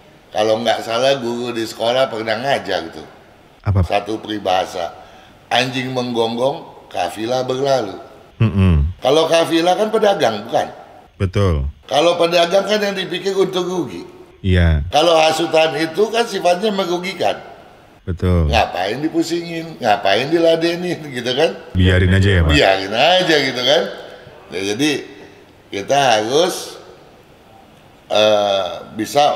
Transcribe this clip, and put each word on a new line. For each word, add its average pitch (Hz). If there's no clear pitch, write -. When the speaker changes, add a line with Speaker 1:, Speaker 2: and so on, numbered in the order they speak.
Speaker 1:
kalau 110
nggak 113
salah 120
guru 120
di 113
sekolah 117
pernah 110
ngajar 98
gitu. 78
Speaker 2:
Apa? 98
Speaker 1:
Satu 101
peribahasa, 92
anjing 127
menggonggong, 123
kafilah 110
berlalu. 127
Speaker 2:
Mhm. 90
Speaker 1:
Kalau 156
kafilah 165
kan 214
pedagang, 160
bukan? 117
Speaker 2:
Betul. 90
Speaker 1:
Kalau 165
pedagang 175
kan 208
yang 202
dipikir 180
untung 185
rugi. 147
Speaker 2:
Iya. 85
Speaker 1:
Kalau 165
hasutan 160
itu 165
kan 226
sifatnya 185
merugikan. 175
Speaker 2:
Betul. 87
Speaker 1:
Ngapain 98
dipusingin, 165
ngapain 107
diladenin, 165
gitu 123
kan? 160
Speaker 2:
Biarin 92
aja 95
ya, 90
Pak? 80
Speaker 1:
Biarin 98
aja 160
gitu 131
kan. 151
Ya, 87
jadi 147
kita 101
harus, 135
eh, 101
bisa 110